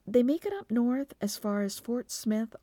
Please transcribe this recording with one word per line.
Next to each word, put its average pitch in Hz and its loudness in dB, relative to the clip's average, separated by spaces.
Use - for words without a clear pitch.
they 240 6
make 294 2
it 403 -2
up 392 -10
north 247 2
as 208 -2
far 202 -2
as 196 -4
Fort 240 -6
Smith, 220 -2